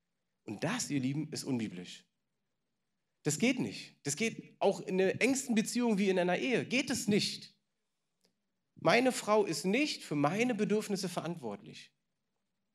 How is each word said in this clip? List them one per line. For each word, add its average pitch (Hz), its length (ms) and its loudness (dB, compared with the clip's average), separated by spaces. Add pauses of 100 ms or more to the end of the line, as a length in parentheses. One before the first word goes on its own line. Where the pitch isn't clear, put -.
(440)
Und 107 180 -8
das, 220 260 -2
ihr 143 120 0
Lieben, 139 320 -2
ist 120 100 -6
unbiblisch. 95 640 -6 (1200)
Das - 160 -2
geht 240 180 4
nicht. - 460 -6
Das - 100 -4
geht - 460 -6
auch 190 200 2
in 185 180 -2
der 190 220 2
engsten 254 360 2
Beziehung 226 420 2
wie 196 120 2
in 185 100 2
einer 180 180 2
Ehe. 226 260 0
Geht 254 260 -2
es - 180 -2
nicht. - 480 0 (1200)
Meine 240 340 6
Frau 214 360 2
ist 156 180 -4
nicht 262 400 0
für - 100 -6
meine 196 400 2
Bedürfnisse 202 540 0
verantwortlich. 120 840 -8 (840)